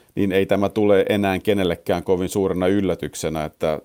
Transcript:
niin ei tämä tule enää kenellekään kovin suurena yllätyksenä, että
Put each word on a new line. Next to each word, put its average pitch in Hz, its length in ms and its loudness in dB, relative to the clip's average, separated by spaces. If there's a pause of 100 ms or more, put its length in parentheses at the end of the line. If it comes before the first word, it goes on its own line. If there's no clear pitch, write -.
(160)
niin 98 160 0
ei 95 140 2
tämä 98 240 0
tule 104 400 2
enää 98 300 0
kenellekään 90 640 0
kovin 92 260 0
suurena 92 380 0
yllätyksenä, 82 760 -2
että 78 400 -4